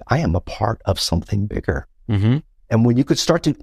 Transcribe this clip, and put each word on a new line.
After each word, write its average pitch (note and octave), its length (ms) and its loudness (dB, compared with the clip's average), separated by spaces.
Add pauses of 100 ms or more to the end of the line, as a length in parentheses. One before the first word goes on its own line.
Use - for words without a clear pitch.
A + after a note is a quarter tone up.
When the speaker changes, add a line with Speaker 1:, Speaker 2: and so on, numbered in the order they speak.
Speaker 1:
I C#3 120 0
am F#2+ 160 0
a F2+ 60 0
part - 440 -4
of F#2+ 140 -2
something G#2+ 480 -2
bigger." - 400 -4 (220)
Speaker 2:
Mm-hmm. G#2+ 280 2 (320)
Speaker 1:
And A#2+ 160 2
when A#2+ 120 4
you C3+ 60 2
could D#3 140 0
start - 260 0
to D3 180 0